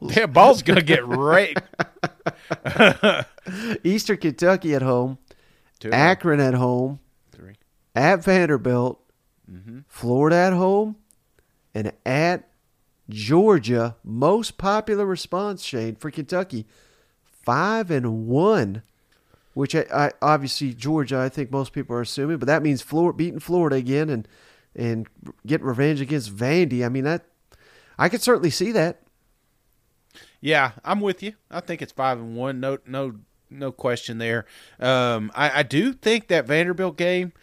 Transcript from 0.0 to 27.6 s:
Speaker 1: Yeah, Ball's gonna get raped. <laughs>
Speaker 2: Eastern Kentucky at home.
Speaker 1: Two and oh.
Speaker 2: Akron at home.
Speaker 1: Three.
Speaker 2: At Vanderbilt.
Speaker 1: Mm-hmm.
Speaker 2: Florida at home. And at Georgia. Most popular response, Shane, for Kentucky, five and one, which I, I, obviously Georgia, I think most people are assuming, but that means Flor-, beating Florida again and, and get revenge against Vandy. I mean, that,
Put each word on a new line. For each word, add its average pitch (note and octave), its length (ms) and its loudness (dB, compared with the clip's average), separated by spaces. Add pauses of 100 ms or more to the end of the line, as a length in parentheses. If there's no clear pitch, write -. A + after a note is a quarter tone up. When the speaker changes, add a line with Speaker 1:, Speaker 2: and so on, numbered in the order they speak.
Speaker 1:
Yeah, G#3+ 260 0
Ball's F#3 360 8
gonna F#3+ 200 4
get C#3+ 240 2
raped. D#3 560 2 (1000)
<laughs> F#3+ 640 2 (580)
Speaker 2:
Eastern G3+ 340 0
Kentucky E3+ 560 0
at C3 80 0
home. C3 360 0 (640)
Speaker 1:
Two A2 80 -10
and G#2+ 60 0
oh. A#2+ 40 2
Speaker 2:
Akron D#3+ 420 2
at C3 140 2
home. B2+ 460 -2 (320)
Speaker 1:
Three. F#2+ 220 -20 (400)
Speaker 2:
At E3 300 4
Vanderbilt. C3 760 2 (500)
Speaker 1:
Mm-hmm. G#2+ 380 -20
Speaker 2:
Florida C3+ 480 2
at F#3 160 4
home. G3 440 0 (760)
And G#2+ 180 -4 (140)
at D#3+ 420 0 (600)
Georgia. A#2+ 960 2
Most D#3 540 0
popular G#3 480 -2
response, F#3 560 -6
Shane, A2+ 340 -6
for D3+ 140 -12
Kentucky, D#3 560 -6 (580)
five F#3 680 -2
and A2+ 380 -2
one, C3 540 2 (720)
which C#3 200 -2
I, D#3+ 180 2
I, D3 180 0 (120)
obviously C#3 520 0
Georgia, C3 440 -2
I C3 100 -2
think C3+ 220 -8
most C3+ 220 -4
people A#2+ 240 -6
are A#2+ 60 -2
assuming, C#3+ 360 -4
but A#2 80 -4
that D3 160 2
means D3 200 0
Flor-, E3 300 0
beating D#3+ 280 -6
Florida E3 360 0
again C3+ 320 -2
and, A#2 200 -6 (480)
and A2+ 320 -6 (380)
get D3+ 160 -2
revenge C3+ 380 -2
against B2+ 340 -6
Vandy. B2 500 0
I A#2+ 40 -2
mean, C3 160 -4
that, E3 200 -4 (720)